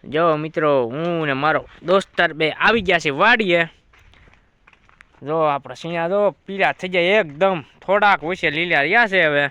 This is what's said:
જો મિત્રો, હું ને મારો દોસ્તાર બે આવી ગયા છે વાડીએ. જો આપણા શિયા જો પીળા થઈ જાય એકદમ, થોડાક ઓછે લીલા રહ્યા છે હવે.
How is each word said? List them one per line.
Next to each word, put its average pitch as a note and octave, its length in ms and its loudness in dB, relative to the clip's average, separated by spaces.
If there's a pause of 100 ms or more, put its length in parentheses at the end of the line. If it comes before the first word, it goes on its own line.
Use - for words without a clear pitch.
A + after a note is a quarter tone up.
જો D#3 280 0
મિત્રો, D3+ 500 0
હું D#3+ 400 -4
ને C#3 60 -2
મારો C#3+ 320 0 (220)
દોસ્તાર F3+ 460 0
બે D3+ 180 -2
આવી G#3 300 0
ગયા F3 180 0
છે D3+ 100 -2
વાડીએ. F3 600 2 (1600)
જો D3+ 180 -4
આપણા C#3 320 -2
શિયા E3+ 340 -4
જો G3+ 260 0 (100)
પીળા F#3+ 280 0
થઈ F#3 160 -8
જાય F3+ 300 2
એકદમ, E3+ 420 -2 (240)
થોડાક G3 380 2
ઓછે E3+ 280 -2
લીલા D#3+ 300 0
રહ્યા G#3+ 260 2
છે F#3 160 2
હવે. D3 280 2